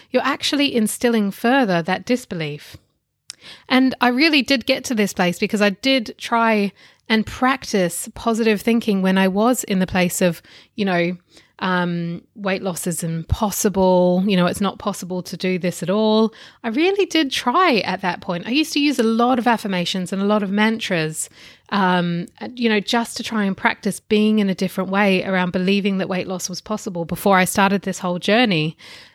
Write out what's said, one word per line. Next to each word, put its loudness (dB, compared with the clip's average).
you're 0
actually 0
instilling 0
further 2
that -4
disbelief. -6
And 2
I 4
really 4
did 0
get -2
to -4
this 0
place 0
because -2
I 4
did 0
try 0
and 2
practice -2
positive 0
thinking 0
when 2
I 4
was 0
in 0
the 0
place 0
of, 2
you -2
know, 0
um, -2
weight -4
loss -6
is -4
impossible, 2
you 2
know, 4
it's -2
not -2
possible -6
to -12
do -2
this -6
at -2
all. 2
I -4
really 2
did 0
try 2
at -4
that -4
point. -6
I -6
used 0
to 0
use 2
a 4
lot 2
of 0
affirmations -2
and -2
a 0
lot 2
of -4
mantras, -2
um, 0
you 0
know, 2
just -2
to -8
try -2
and 0
practice -4
being 2
in 2
a 0
different -4
way 2
around -2
believing 0
that -4
weight -4
loss -6
was -10
possible -6
before 2
I 6
started 2
this -6
whole -4
journey. 0